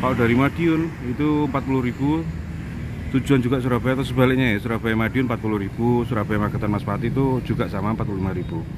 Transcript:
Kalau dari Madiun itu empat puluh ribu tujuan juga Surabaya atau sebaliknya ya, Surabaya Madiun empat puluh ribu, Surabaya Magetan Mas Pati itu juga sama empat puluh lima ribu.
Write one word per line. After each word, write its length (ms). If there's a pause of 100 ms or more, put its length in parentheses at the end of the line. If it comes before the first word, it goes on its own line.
Kalau 140
dari 220
Madiun 500 (240)
itu 400
empat 160
puluh 160
ribu 400 (880)
tujuan 320
juga 160
Surabaya 400
atau 80
sebaliknya 480
ya, 80
Surabaya 320
Madiun 320
empat 160
puluh 160
ribu, 480
Surabaya 400
Magetan 240
Mas 160
Pati 240
itu 320
juga 240
sama 240
empat 160
puluh 160
lima 80
ribu. 320 (140)